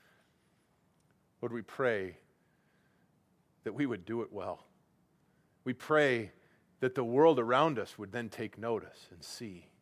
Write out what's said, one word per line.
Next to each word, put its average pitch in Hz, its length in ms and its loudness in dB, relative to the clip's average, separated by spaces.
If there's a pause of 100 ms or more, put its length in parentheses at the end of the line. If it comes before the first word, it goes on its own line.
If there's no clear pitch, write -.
(1400)
Lord, 117 120 -6
we 117 100 -6
pray 101 540 -2 (1500)
that 110 80 -8
we 139 140 -2
would 104 180 -6
do 113 180 -6
it - 100 -12
well. 98 320 -8 (1000)
We 131 80 -4
pray 127 600 2 (480)
that 127 140 0
the 127 100 0
world 139 340 6
around 127 400 2
us - 200 -8
would 98 140 -12
then 117 160 -6
take 107 300 -10
notice 104 520 -6
and 85 140 -20
see. 92 420 -14 (140)